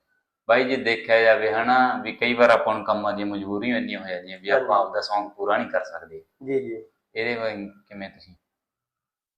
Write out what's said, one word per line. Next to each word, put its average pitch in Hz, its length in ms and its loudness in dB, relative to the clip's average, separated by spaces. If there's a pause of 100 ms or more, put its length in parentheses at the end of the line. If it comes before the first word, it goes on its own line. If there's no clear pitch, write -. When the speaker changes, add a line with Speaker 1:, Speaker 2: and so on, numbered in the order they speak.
(480)
Speaker 1:
ਬਾਈ 120 160 4
ਜੀ 131 120 -2
ਦੇਖਿਆ 113 460 2
ਜਾਵੇ 110 300 4
ਹਨਾ, 123 520 2
ਵੀ 110 80 -8
ਕਈ 120 220 -2
ਵਾਰ 120 160 6
ਆਪਾਂ 113 260 4
ਨੂੰ 104 100 -6
ਕੰਮਾਂ 104 280 -2
ਦੀਆਂ 101 120 -4
ਮਜਬੂਰੀਆਂ 101 520 -4
ਇੰਨੀਆਂ 104 220 -6
ਹੋ 95 80 -14
ਜਾਂਦੀਆਂ 92 320 -12
ਵੀ 95 100 -10
ਆਪਾਂ 104 280 2
Speaker 2:
ਹਾਂਜੀ। 95 100 2
Speaker 1:
ਆਪਦਾ - 140 -4
ਸ਼ੌਂਕ 101 320 -4
ਪੂਰਾ 101 240 -2
ਨਹੀਂ 123 120 -4
ਕਰ 90 140 -2
ਸਕਦੇ। 80 400 -16 (200)
Speaker 2:
ਜੀ, 135 160 -2
ਜੀ। 113 240 -10 (320)
Speaker 1:
ਇਹਦੇ 117 200 -4
ਬਾਰੇ 110 200 -4 (320)
ਕਿਵੇਂ 98 220 -14
ਤੁਸੀਂ? 90 260 -20 (1040)